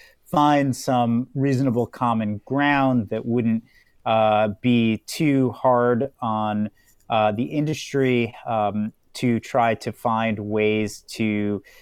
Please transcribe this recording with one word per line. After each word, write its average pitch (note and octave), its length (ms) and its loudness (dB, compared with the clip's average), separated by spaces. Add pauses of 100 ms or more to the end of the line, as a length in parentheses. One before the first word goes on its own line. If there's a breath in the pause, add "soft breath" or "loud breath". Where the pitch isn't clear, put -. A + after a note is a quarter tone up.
(260 loud breath)
find C#3+ 500 2
some A#2+ 580 0
reasonable C3 540 0
common A2 560 -2
ground C3+ 680 0
that A2+ 160 -6
wouldn't, A#2 380 0 (420 soft breath)
uh, A2 440 2 (120)
be A2+ 460 2
too C3+ 440 0
hard B2 680 2
on, G#2+ 500 -2 (400 soft breath)
uh, A2 220 2
the A2 140 -2
industry, C#3 880 -2 (100)
um, G#2+ 460 -2 (220)
to A#2 260 0
try A#2+ 360 0
to G#2+ 180 -8
find A2+ 440 -2
ways G#2+ 680 -2
to, G#2 560 -4 (180 soft breath)